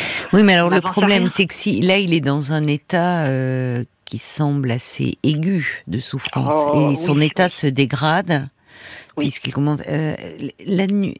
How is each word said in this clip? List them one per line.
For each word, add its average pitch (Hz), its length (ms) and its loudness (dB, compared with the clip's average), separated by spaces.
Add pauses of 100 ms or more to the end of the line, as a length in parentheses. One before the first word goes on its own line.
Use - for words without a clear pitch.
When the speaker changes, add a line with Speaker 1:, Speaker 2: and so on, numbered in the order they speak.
(340)
Speaker 1:
Oui, 202 100 8
mais 190 120 6
alors, 175 120 4
Speaker 2:
on 175 40 2
Speaker 1:
le 185 60 4
Speaker 2:
avance 180 120 0
à - 20 -4
Speaker 1:
problème, 202 280 4
Speaker 2:
rien. 180 80 2
Speaker 1:
c'est - 180 0
que - 80 -6
si, 185 280 -2
là, 185 180 4
il 180 140 0
est 165 80 4
dans 139 300 0
un 151 160 0
état, 170 580 0
euh, 131 600 -2 (180)
qui - 140 -8
semble 143 540 -2
assez 127 520 -4
aigu 160 640 0
de - 120 -4
souffrance. 131 540 -4 (200)
Speaker 2:
Oh, 151 180 4
Speaker 1:
Et 139 60 0
son 160 200 0
Speaker 2:
oui, 151 100 4
Speaker 1:
état 185 180 0
Speaker 2:
oui. 180 40 2
Speaker 1:
se - 180 -2
dégrade, 143 840 0 (680)
Speaker 2:
Oui. 147 100 -2
Speaker 1:
puisqu'il 139 280 -4
commence, 147 340 0
euh, 151 280 -2 (520)
la 190 200 0
nu-, 196 320 0